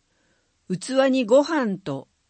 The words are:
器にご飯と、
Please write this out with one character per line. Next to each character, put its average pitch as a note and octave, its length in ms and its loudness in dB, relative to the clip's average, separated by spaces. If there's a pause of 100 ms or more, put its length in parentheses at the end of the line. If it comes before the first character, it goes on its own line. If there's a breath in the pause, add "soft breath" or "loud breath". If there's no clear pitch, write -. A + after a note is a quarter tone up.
(680)
器 C4 420 0
に C4 160 0
ご C4 180 4
飯 C4+ 340 -2
と、 C3+ 320 -12 (200)